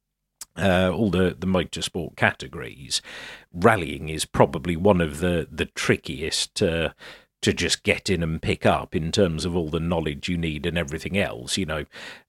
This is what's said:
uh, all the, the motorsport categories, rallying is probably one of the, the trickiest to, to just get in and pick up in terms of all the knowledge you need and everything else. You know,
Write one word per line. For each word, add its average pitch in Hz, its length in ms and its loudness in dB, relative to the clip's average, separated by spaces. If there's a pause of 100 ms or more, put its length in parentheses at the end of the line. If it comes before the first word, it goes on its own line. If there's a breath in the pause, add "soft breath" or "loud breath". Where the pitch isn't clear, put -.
(560)
uh, 92 360 4
all 107 180 2
the, 90 280 2
the 92 80 -4
motorsport 87 720 -2
categories, - 840 -4 (520 loud breath)
rallying 82 560 2
is 78 160 -4
probably 87 520 2
one 92 240 6
of 76 200 -2
the, 87 300 0
the 80 160 -4
trickiest - 920 -2
to, 82 380 0 (480 loud breath)
to 101 100 4
just - 300 -2
get 92 280 0
in 85 120 0
and 82 200 -2
pick - 240 -2
up 78 280 2
in 82 180 -2
terms 82 320 2
of 87 120 -2
all 82 120 0
the 80 120 -2
knowledge 80 480 -2
you 90 80 -2
need 80 300 -4
and 85 100 -2
everything 78 400 -4
else. 65 400 -4
You 95 100 -2
know, 76 180 -4 (440 loud breath)